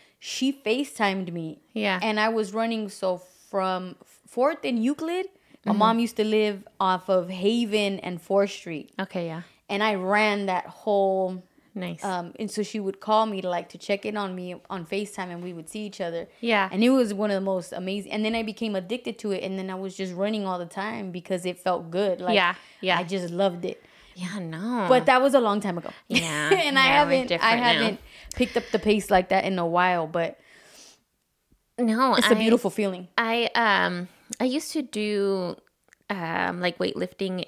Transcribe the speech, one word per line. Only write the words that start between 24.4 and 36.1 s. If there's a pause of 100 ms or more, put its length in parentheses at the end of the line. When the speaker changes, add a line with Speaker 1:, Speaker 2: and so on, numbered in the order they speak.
Speaker 1:
But
that
was
a
long
time
ago. (160)
Speaker 2:
Yeah,
Speaker 1:
<laughs>
And
I
Speaker 2:
yeah,
we're
Speaker 1:
haven't,
I
Speaker 2:
different
now.
Speaker 1:
haven't (360)
picked
up
the
pace
like
that
in
a
while,
but (1400)
Speaker 2:
No,
Speaker 1:
it's
a
Speaker 2:
I
Speaker 1:
beautiful
feeling. (100)
Speaker 2:
I,
um, (320)
I
used
to
do, (540)
um,